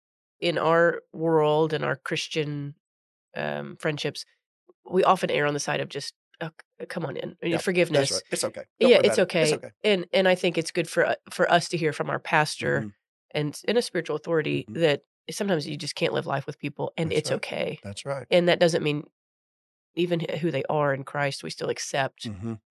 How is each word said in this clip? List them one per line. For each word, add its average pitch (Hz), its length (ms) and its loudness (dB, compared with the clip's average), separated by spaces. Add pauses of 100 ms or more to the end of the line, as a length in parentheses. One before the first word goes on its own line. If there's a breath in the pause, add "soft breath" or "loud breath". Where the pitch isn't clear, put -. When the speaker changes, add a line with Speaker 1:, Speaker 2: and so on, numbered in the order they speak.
(400)
Speaker 1:
in 170 180 0
our 165 440 4 (100)
world 156 600 2
and 147 120 -2
our 139 120 -2
Christian, 147 800 -6 (640)
um, 147 400 -6
friendships, 147 480 -6 (680)
we 185 140 2
often 180 260 2
err 147 160 2
on 147 80 0
the 143 60 -4
side 147 200 -4
of 139 80 -6
just, - 260 -10 (260)
"Oh, 165 80 -6 (320)
c-, 190 60 -12
come 175 200 -8
on 135 100 -8
in, - 240 -8
Speaker 2:
Yeah, 170 120 -4
that's 165 120 -2
Speaker 1:
forgiveness." 165 460 2
Speaker 2:
right. - 120 -4 (100)
It's 170 100 -2
okay. - 220 -6 (160)
Don't 233 100 8
Speaker 1:
Yeah, 226 60 10
Speaker 2:
worry - 100 6
Speaker 1:
it's 190 120 4
Speaker 2:
about 185 180 2
it. - 60 2
It's 151 100 4
Speaker 1:
okay. - 140 -4
Speaker 2:
okay. - 80 -20 (100)
Speaker 1:
And, 202 280 2
and 185 140 6
I 185 80 8
think 180 240 0
it's 160 140 -2
good 165 160 -2
for, - 180 2
uh, - 80 -2 (160)
for - 180 2
us 170 200 4
to - 80 -4
hear 156 160 0
from - 180 -6
our 139 80 -2
pastor 147 640 0
Speaker 2:
Mm-hmm. 107 80 -6 (440)
Speaker 1:
and, 147 360 -4
and 208 100 2
a 240 40 2
spiritual 160 340 -4
authority 151 480 -2
Speaker 2:
Mm-hmm. 113 160 -8
Speaker 1:
that 151 220 4 (280)
sometimes 170 380 -2
you 151 80 -6
just 147 180 -8
can't - 180 -2
live 156 140 -2
life 139 200 -4
with 151 120 -12
people, - 380 -8
and 165 160 -2
Speaker 2:
That's - 80 0
Speaker 1:
it's - 100 -4
Speaker 2:
right. - 60 0
Speaker 1:
okay. - 480 -6
Speaker 2:
That's 101 200 -12
right. 139 260 -8
Speaker 1:
And 175 180 4
that 170 100 4
doesn't 165 240 4
mean 151 220 -2 (920)
even 170 340 0
h-, 160 120 -4
who 170 100 0
they 139 200 -2
are 147 240 2
in 135 100 -6
Christ, 143 400 -4
we 160 60 -8
still - 180 -6
accept, - 600 -4
Speaker 2:
Mm-hmm. 110 260 -8 (160)